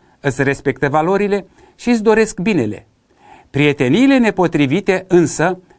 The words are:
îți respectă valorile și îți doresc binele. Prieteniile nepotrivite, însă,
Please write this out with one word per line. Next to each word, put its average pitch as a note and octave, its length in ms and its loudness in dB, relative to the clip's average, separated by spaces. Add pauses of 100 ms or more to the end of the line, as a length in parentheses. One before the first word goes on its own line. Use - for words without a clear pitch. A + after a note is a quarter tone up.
(200)
îți C#3 220 -4
respectă C#3 460 -2
valorile F#3+ 580 -2 (280)
și - 160 -6
îți A#3 120 0
doresc G#3+ 380 0
binele. D3 460 -2 (640)
Prieteniile D3 680 2
nepotrivite, F#3 920 0
însă, F3 500 0 (200)